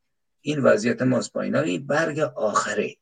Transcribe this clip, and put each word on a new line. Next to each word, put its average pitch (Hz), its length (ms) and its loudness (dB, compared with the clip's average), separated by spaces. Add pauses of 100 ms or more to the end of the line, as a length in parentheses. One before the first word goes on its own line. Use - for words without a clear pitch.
(420)
این 147 180 -2
وضعیت 117 420 2
ماست 123 320 0
با - 80 -4
اینا. 104 180 0
این 156 280 -2
برگ 156 320 0
آخره، - 840 -2